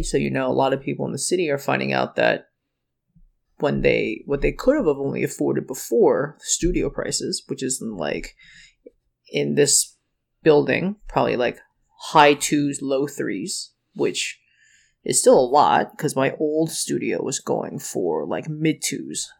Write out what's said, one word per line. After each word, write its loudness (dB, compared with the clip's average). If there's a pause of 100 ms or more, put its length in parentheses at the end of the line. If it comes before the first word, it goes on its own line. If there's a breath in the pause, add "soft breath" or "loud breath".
so, -2
you 0
know, -2
a 0
lot 2
of -2
people -6
in -6
the -6
city -2
are -2
finding -2
out -2
that 0 (1080)
when 0
they, 0
what -4
they 0
could 2
have -2
only -2
afforded -2
before, 2
studio -2
prices, -6
which -6
is -4
in, -8
like, -6 (960 loud breath)
in -2
this 2 (480)
building, 4 (100)
probably, 0
like, -2 (400)
high 6
twos, -2
low 0
threes, -8 (240)
which -4 (640 soft breath)
is 0
still 8
a 8
lot 4
'cause -2
my 2
old 0
studio -4
was -4
going -4
for, -4
like, -6
mid -2
twos, -8